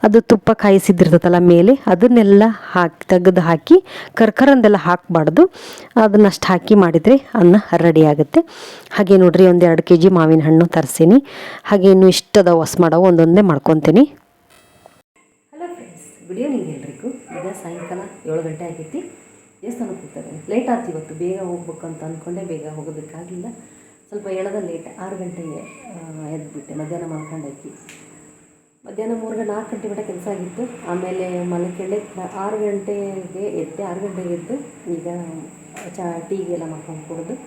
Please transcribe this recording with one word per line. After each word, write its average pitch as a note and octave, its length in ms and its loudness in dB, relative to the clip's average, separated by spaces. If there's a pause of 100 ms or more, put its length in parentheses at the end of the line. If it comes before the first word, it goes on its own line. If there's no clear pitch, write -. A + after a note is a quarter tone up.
ಅದು A3 180 4
ತುಪ್ಪ - 320 0
ಕಾಯಿಸಿದಿರ್ತೈತಲ್ಲ F3+ 840 2
ಮೇಲೆ, F3 480 6
ಅದನ್ನೆಲ್ಲ G3+ 600 4
ಹಾಕಿ, - 600 -4
ತೆಗೆದು F3+ 320 4
ಹಾಕಿ, E3+ 440 4 (300)
ಕರ್ಕರಂದೆಲ್ಲ A3+ 640 4
ಹಾಕಬಾರ್ದು, E3+ 760 2 (440)
ಅದನ್ನಷ್ಟು G#3 500 2
ಹಾಕಿ F#3 280 2
ಮಾಡಿದರೆ G3 600 2
ಅನ್ನ F3+ 220 6 (200)
ರೆಡಿ D#3+ 280 4
ಆಗುತ್ತೆ. D3+ 360 2 (500)
ಹಾಗೆ G3 260 2
ನೋಡ್ರಿ, F3+ 300 6
ಒಂದು F3+ 200 4
ಎರಡು E3 160 2
ಕೆ F3+ 140 4
ಜಿ E3 120 4
ಮಾವಿನ D#3+ 320 4
ಹಣ್ಣು D#3+ 260 4
ತರಿಸೀನಿ. E3+ 580 2 (400)
ಹಾಗೆ G3 260 2
ಇನ್ನೂ F#3+ 180 6
ಇಷ್ಟದ F#3 400 2
ಹೊಸ E3 320 0
ಮಾಡೋ E3 200 2
ಒಂದೊಂದೇ F3 400 4
ಮಾಡ್ಕೊತೀನಿ. E3 720 2 (2250)
ಗುಡ್ F#3 100 -12
ಈವ್ನಿಂಗ್ A#3+ 300 -6
ಎಲ್ರಿಗೂ. D3 400 -14
ಈಗ G3 440 -14 (100)
ಸಾಯಂಕಾಲ F3 680 -14
ಏಳು D#3+ 120 -6
ಗಂಟೆ D#3+ 220 -12
ಆಗೈತಿ. E3 360 -14 (640)
ದೇವಸ್ಥಾನಕ್ಕೆ A#3 380 -14
ಹೋಗ್ತಾ - 200 -20
ಇದ್ದೀನಿ. - 280 -20
ಲೇಟ್ A#3 200 -6
ಆಯ್ತು A3+ 240 -8
ಇವತ್ತು, D#3 220 -14
ಬೇಗ F3+ 260 -8
ಹೋಗ್ಬೇಕು E3+ 460 -14
ಅಂತ D#3+ 180 -16
ಅಂದ್ಕೊಂಡೆ, E3+ 400 -14
ಬೇಗ D3+ 240 -14
ಹೋಗೋದಕ್ಕಾಗಲಿಲ್ಲ. D#3+ 800 -18 (600)
ಸ್ವಲ್ಪ G#3 180 -14
ಏಳೋದೇ F#3+ 340 -10
ಲೇಟ್, E3+ 400 -14
ಆರು F#3+ 160 -14
ಗಂಟೆಗೆ, E3+ 440 -14 (320)
ಆ, D#3+ 360 -18
ಎದ್ಬಿಟ್ಟೆ. D3+ 460 -16
ಮಧ್ಯಾಹ್ನ D#3+ 320 -12
ಮಲ್ಕೊಂಡಾಕಿ D#3 640 -16 (1160)
ಮಧ್ಯಾಹ್ನ G#3+ 280 -10
ಮೂರು A3 220 -12
ಗಂಟೆ, G#3 160 -8
ನಾಲ್ಕು A3 240 -12
ಗಂಟೆ G#3 120 -14
ಮಟ್ಟ G3+ 120 -12
ಕೆಲಸ F#3 280 -14
ಆಗಿತ್ತು. F3+ 600 -14
ಆಮೇಲೆ F3+ 540 -10
ಮಲ್ಕೊಂಡೆ. F#3 760 -10 (140)
ಆರು G3+ 240 -10
ಗಂಟೆಗೆ G3 1040 -10
ಎದ್ದೆ. D#3+ 220 -12
ಆರು F#3 180 -12
ಗಂಟೆಗೆ F3+ 340 -10
ಎದ್ದು F3 200 -12 (380)
ಈಗ D#3+ 160 -12 (880)
ಚಾ, E3+ 220 -12
ಟೀಗೆಲ್ಲ F3 460 -10
ಮಾಡ್ಕೊಂಡು D#3 440 -16
ಕುಡಿದು E3 280 -14 (100)